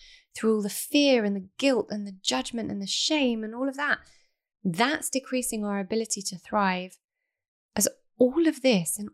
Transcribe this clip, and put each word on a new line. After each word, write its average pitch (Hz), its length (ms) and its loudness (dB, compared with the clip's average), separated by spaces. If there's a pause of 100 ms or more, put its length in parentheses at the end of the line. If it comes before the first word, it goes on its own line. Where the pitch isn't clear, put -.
(360)
through 220 200 2
all 214 60 0
the 202 80 -2
fear 277 540 4
and 202 120 0
the 190 120 -8 (100)
guilt 269 320 2
and 208 160 -8
the 196 160 -12
judgment 247 480 -4
and 202 120 -6
the 196 60 -8
shame 247 560 0
and 220 120 -10
all 262 140 -2
of 262 80 -6
that, 285 220 -2 (640)
that's 226 460 0
decreasing 247 540 -2
our 202 160 -2
ability 214 420 -4
to 190 160 -8
thrive, 185 600 -2 (800)
as 202 120 2 (300)
all 285 300 4
of 302 140 0
this 208 380 2
and 208 140 -10